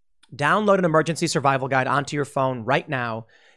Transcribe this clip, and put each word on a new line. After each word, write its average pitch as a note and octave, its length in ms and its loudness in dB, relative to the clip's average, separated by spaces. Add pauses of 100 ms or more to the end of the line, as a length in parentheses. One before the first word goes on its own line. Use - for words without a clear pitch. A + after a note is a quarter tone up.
(340)
download F#3+ 440 2
an F#3 60 2
emergency D#3+ 420 0
survival C3+ 420 0
guide C3 180 0
onto C3+ 300 -2
your C#3+ 80 -2
phone C3 400 -2
right C#3+ 240 0
now. A#2+ 380 -6 (300)